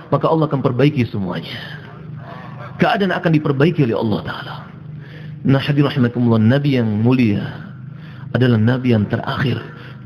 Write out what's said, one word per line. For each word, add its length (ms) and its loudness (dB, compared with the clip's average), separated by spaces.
maka 240 2
Allah 160 2
akan 160 -2
perbaiki 480 2
semuanya. 720 -8
Keadaan 320 2
akan 240 0
diperbaiki 480 2
oleh 160 2
Allah 240 0
Ta'ala. 320 -10
Nah, 80 4
hadirin 320 2
rahimakumullah, 480 2
Nabi 400 4
yang 80 2
mulia 560 2
adalah 240 4
Nabi 400 4
yang 160 4
terakhir. 480 -2